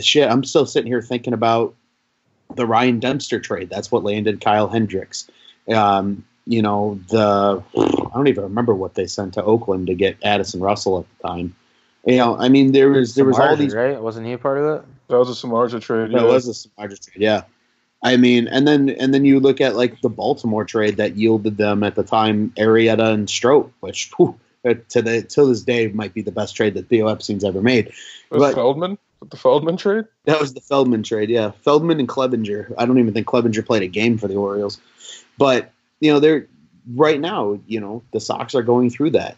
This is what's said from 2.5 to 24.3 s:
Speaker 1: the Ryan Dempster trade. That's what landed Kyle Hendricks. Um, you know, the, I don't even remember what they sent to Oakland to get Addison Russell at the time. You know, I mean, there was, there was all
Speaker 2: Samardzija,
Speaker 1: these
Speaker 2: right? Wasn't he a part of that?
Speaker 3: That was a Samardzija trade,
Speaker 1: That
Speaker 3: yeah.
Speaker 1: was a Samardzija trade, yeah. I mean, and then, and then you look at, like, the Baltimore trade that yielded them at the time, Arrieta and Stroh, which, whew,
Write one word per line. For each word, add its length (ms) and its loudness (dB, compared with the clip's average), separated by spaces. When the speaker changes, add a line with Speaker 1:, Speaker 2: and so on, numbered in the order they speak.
Speaker 1:
the 100 -4
Ryan 360 2
Dempster 380 -4
trade. 300 -8
That's 240 -10
what 100 2
landed 380 -4
Kyle 260 0
Hendricks. 640 -4
Um, 560 0
you 160 0
know, 360 -2
the, 520 2
I 380 0
don't 140 0
even 160 0
remember 300 -2
what 200 -6
they 120 -4
sent 280 -8
to 100 -4
Oakland 440 0
to 60 -2
get 300 0
Addison 360 -2
Russell 400 -2
at 40 -10
the 100 -10
time. 260 -8
You 100 4
know, 220 2
I 100 0
mean, 240 6
there 160 6
was, 260 2
there 120 4
was 120 4
all 100 4
Speaker 2:
Samardzija, 100 2
Speaker 1:
these 160 0
Speaker 2:
right? 260 -2
Wasn't 240 -8
he 80 -8
a 60 -8
part 180 -2
of 80 -2
that? 200 -4
Speaker 3:
That 100 2
was 100 4
a 180 -10
Samardzija 360 -2
trade, 300 -4
Speaker 1:
That 100 2
Speaker 3:
yeah. 40 4
Speaker 1:
was 220 2
a 40 -6
Samardzija 580 -16
trade, 120 -10
yeah. 200 2
I 160 4
mean, 280 4
and 220 2
then, 220 4
and 220 -2
then 120 2
you 160 6
look 200 2
at, 140 2
like, 280 -2
the 80 0
Baltimore 540 -4
trade 340 -2
that 180 -2
yielded 400 0
them 260 0
at 120 -2
the 100 -2
time, 460 0
Arrieta 600 2
and 140 -2
Stroh, 440 2
which, 360 -10
whew, 220 2